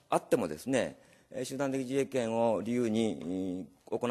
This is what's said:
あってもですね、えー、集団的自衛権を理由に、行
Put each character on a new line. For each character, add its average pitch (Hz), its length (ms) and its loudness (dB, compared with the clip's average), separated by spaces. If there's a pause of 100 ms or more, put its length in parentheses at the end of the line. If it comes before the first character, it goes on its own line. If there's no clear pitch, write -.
あ 156 80 2
っ - 60 0
て - 140 2
も 98 120 2
で 78 100 -8
す - 80 -14
ね、 110 320 0 (320)
え 110 120 -6
ー、 - 20 -6
集 135 120 -8
団 139 140 -2
的 135 100 -2
自 131 160 -4
衛 135 100 2
権 113 300 0
を 113 260 4
理 113 100 -2
由 120 160 2
に、 92 800 0 (200)
行 117 240 -2